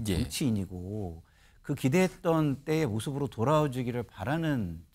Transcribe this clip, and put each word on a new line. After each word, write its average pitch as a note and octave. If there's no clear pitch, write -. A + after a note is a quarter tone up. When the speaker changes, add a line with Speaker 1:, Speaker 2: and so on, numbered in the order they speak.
Speaker 1:
예. F2+
Speaker 2:
정치인이고 F#2+
그 -
기대했던 D#3+
때의 D#3
모습으로 C3
돌아오기를 B2
바라는 A2+